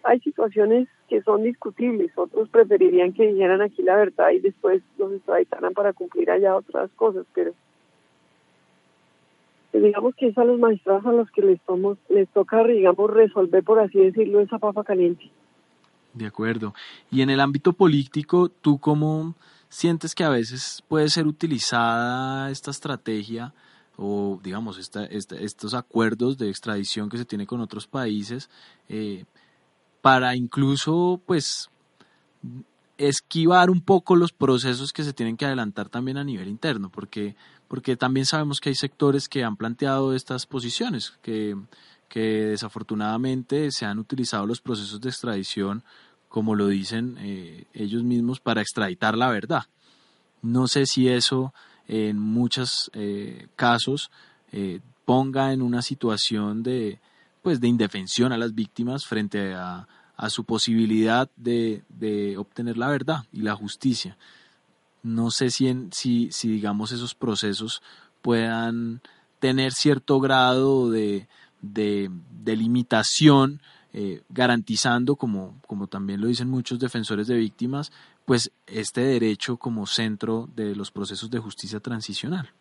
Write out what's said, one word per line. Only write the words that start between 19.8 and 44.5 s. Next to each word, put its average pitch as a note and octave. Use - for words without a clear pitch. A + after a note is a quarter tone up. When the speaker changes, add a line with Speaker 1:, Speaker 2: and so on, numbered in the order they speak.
Speaker 2:
que -
a D#3+
veces B2
puede D3+
ser D3+
utilizada C3
esta C#3
estrategia A#2
o, G2+
digamos, G2
esta, G2
esta, G2+
estos G#2+
acuerdos A#2
de A2+
extradición G#2
que A2+
se A#2+
tiene G2+
con A#2+
otros G#2
países, A#2
eh, G#2
para B2+
incluso, C#3
pues, -
esquivar E3
un F3+
poco F#3
los E3+
procesos C3
que -
se D3
tienen A2+
que D3
adelantar A2
también C3
a C#3+
nivel G#2
interno? G#2
Porque, G2+
porque B2+
también C3
sabemos D3
que -
hay C3+
sectores C#3
que C3+
han A2
planteado C3+
estas C3
posiciones, C3
que, G#2+
que -
desafortunadamente A2+
se -
han G2+
utilizado A2+
los A#2